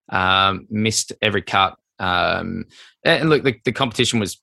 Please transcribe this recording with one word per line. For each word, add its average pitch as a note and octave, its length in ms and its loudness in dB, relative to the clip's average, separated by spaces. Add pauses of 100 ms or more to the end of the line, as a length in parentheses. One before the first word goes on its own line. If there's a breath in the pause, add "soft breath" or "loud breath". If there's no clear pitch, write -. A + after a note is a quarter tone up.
(100)
um, F#2+ 600 0
missed A2 420 -2 (100)
every G2+ 200 0
cut. G2 340 0 (220)
Um, F2+ 680 -2 (360 loud breath)
and, D3 200 2
and D#3+ 80 2
look, C3+ 120 4
the, B2+ 220 0
the B2+ 80 -2
competition A#2+ 480 0
was, - 220 -6